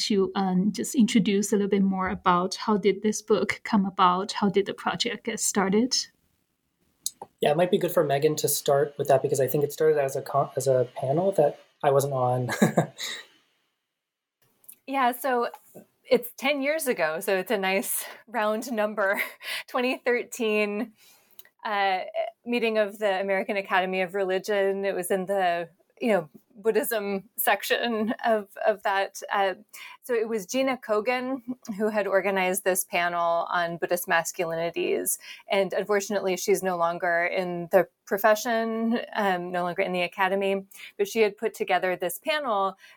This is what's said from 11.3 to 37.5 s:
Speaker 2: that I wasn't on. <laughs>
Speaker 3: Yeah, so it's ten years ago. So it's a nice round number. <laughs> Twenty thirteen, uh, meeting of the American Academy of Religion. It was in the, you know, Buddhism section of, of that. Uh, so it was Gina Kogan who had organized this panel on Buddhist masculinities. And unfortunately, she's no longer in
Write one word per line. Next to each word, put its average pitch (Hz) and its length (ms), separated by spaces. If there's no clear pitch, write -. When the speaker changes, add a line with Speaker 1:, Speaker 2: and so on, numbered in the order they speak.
Speaker 2:
that 151 260
I 151 80
wasn't 139 240
on. 123 380
<laughs> - 300
Speaker 3:
Yeah, 269 220
so 247 380
it's - 320
ten 277 280
years 302 240
ago. 175 320
So 196 180
it's 185 140
a 208 80
nice 190 440
round 214 440
number. 214 500
<laughs> - 220
Twenty 254 360
thirteen, 214 880
uh, 196 360
meeting 233 360
of 208 180
the 196 240
American 196 340
Academy 190 460
of 185 140
Religion. 196 720
It 190 100
was 180 160
in 190 160
the, 175 420
you 254 60
know, 185 220
Buddhism 202 680
section 220 800
of, 214 220
of 202 160
that. 196 400
Uh, 196 220
so 247 140
it 220 120
was 208 200
Gina 269 360
Kogan 247 600
who 214 120
had 208 180
organized 190 560
this 185 200
panel 175 720
on 170 240
Buddhist 175 300
masculinities. 170 1120
And 196 200
unfortunately, 202 640
she's 180 280
no 185 140
longer 170 480
in 175 460